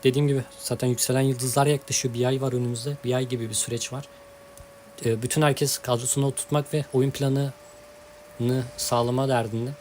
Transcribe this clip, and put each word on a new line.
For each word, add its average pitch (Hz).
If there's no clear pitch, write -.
Dediğim 139
gibi 135
zaten -
Yükselen 127
Yıldızlar 131
yaklaşıyor. 139
Bir 120
ay 131
var 131
önümüzde. 123
Bir 123
ay 127
gibi 117
bir 110
süreç -
var. 139
Ee, 113
bütün 127
herkes 143
kadrosunu 123
oturtmak 143
ve 151
oyun 135
planını 139
sağlama 123
derdinde. 117